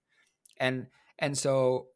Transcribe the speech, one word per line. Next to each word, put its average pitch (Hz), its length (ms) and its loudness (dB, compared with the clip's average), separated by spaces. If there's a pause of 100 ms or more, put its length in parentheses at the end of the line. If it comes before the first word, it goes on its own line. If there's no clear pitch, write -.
(580)
And, 127 300 -4 (300)
and 143 180 -2
so 131 600 2